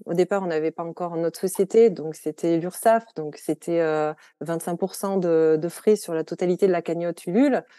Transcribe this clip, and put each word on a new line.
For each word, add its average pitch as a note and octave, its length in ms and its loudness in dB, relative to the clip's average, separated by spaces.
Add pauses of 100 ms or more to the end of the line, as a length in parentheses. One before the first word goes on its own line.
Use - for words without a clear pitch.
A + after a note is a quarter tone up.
au E3+ 80 -4
départ, F3+ 280 2
on F#3 40 -4
n'avait D#3+ 240 -2
pas E3 140 -8
encore E3+ 320 -8
notre E3 220 -2
société, G3+ 520 4
donc D#3 240 -8
c'était E3+ 440 -2
l'Urssaf, A3+ 460 0 (100)
donc D3+ 220 -8
c'était, E3+ 440 -2
euh, D#3 320 0 (280)
vingt-cinq E3+ 360 -4
pour F#3+ 180 -4
cent G3 240 -4
de, D#3+ 420 4
de E3+ 80 -4
frais G#3+ 280 2
sur A#3 180 -6
la - 100 -2
totalité F3+ 420 0
de F#3+ 60 4
la E3+ 100 0
cagnotte E3+ 440 -4
Ulule, A3 360 2 (160)